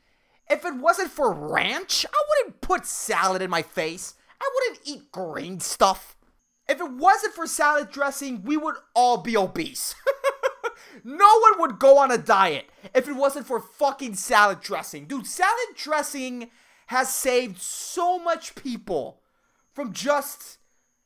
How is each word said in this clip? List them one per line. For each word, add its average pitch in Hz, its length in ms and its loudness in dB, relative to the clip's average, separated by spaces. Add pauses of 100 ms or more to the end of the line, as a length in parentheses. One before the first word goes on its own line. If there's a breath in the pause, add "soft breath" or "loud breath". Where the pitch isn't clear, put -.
(480)
if - 160 0
it 330 120 -6
wasn't 339 340 0
for 254 220 0
ranch, 180 720 -2
I 605 220 0
wouldn't 554 320 0
put - 260 -2
salad 185 560 0
in 185 80 -4
my 165 120 0
face. 165 520 -6 (260 soft breath)
I 539 140 -4
wouldn't 508 320 -2
eat - 240 -14
green 170 500 -8
stuff. - 540 0 (540)
If 277 100 0
it 320 140 -8
wasn't 392 420 2
for 330 120 -8
salad 294 440 0
dressing, 269 540 -6
we 294 120 -2
would 302 200 -4 (180)
all 240 240 4
be 220 180 -4
obese. - 640 -2
<laughs> - 40 -20 (1000 loud breath)
No 403 340 6
one 415 220 6
would 269 180 -2
go 277 200 10
on 262 120 6
a 233 80 2
diet 185 500 2 (260 loud breath)
if 254 120 4
it 294 60 -8
wasn't 277 340 -2
for 233 140 -4
fucking 269 540 -4
salad 208 460 2
dressing. 156 460 -10
Dude, 262 200 -8
salad 440 500 0
dressing 262 760 -6 (360 soft breath)
has 254 280 -2
saved 247 460 0
so - 580 -2
much 339 360 -6
people 202 680 -8 (520)
from 254 200 -8
just - 680 -4 (480)